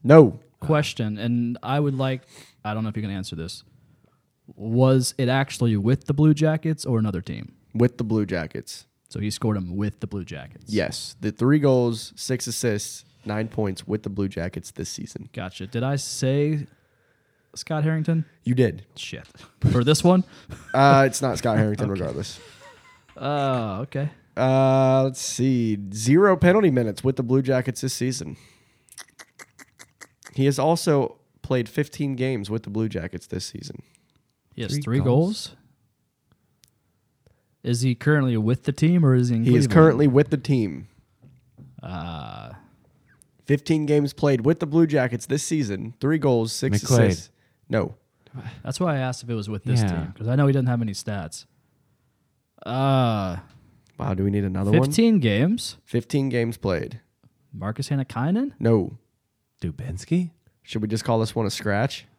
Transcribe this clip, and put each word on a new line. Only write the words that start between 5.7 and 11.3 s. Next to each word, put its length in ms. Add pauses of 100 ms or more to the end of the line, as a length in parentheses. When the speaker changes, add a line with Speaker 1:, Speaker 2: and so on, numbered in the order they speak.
Speaker 2:
with 300
the 80
Blue 220
Jackets 500
or 140
another 220
team? 320 (200)
Speaker 1:
With 240
the 60
Blue 240
Jackets. 580 (240)
Speaker 2:
So 100
he 100
scored 280
'em 180
with 240
the 80
Blue 160
Jackets. 480
Speaker 1:
Yes. 480
The 140